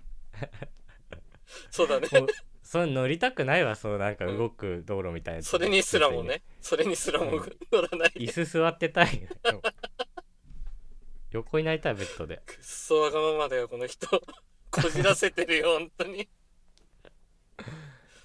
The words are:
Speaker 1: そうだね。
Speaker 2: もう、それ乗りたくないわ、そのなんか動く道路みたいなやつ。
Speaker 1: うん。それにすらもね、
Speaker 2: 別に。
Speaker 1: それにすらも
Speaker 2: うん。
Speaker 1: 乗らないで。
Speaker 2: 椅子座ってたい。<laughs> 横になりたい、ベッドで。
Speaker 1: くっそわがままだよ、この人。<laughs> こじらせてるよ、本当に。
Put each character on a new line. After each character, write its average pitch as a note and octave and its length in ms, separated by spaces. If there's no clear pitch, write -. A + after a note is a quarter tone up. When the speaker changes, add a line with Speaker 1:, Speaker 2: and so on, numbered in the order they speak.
Speaker 1:
そ - 140
う - 40
だ C3+ 120
ね。 D#3 80
Speaker 2:
も C3 60
う、 - 20
そ - 160
れ F3 80
乗 C3 200
り D3+ 120
た B3+ 140
く D#3 120
な C3 140
い F3 60
わ、 A2 120
そ - 120
の G#2 100
な G2 120
ん G2+ 60
か - 100
動 G#2 240
く F2+ 360
道 G2+ 120
路 F2+ 120
み E2+ 120
た - 100
い - 20
な - 40
や D#2+ 40
つ。 - 40
Speaker 1:
う - 20
ん。 - 20
そ - 80
れ F3 100
に G3 140
す - 160
ら D3+ 120
も B2 120
ね、 A2+ 60
Speaker 2:
別 C#3 120
に。 - 20
Speaker 1:
そ - 140
れ D#3 100
に F3+ 100
す - 160
ら - 100
も D#3+ 100
Speaker 2:
う D#3+ 80
ん。 - 180
Speaker 1:
乗 G3+ 120
ら F3 60
な E3 80
い E3+ 40
で。 - 100
Speaker 2:
椅 A2+ 120
子 E3+ 120
座 D#3+ 240
っ E3 100
て E3 100
た E3+ 160
い。 - 240
<laughs> - 1160
横 A#2 280
に D#3 60
な D#3+ 100
り D#3 60
た D#3 100
い、 A2+ 40
ベ G2 100
ッ - 140
ド D#2+ 80
で。 E2 200
Speaker 1:
く - 80
っ - 80
そ - 400
わ D3+ 80
が D3+ 100
ま D#3 160
ま D3 120
だ C3 80
よ、 A#2+ 120
こ B2 80
の B2 100
人。 - 220
<laughs> F#3+ 120
こ - 100
じ F3+ 120
ら G3 120
せ F#3+ 160
て E3 140
る E3 140
よ、 D#3+ 200
本 E3 200
当 F3+ 60
に。 G3 240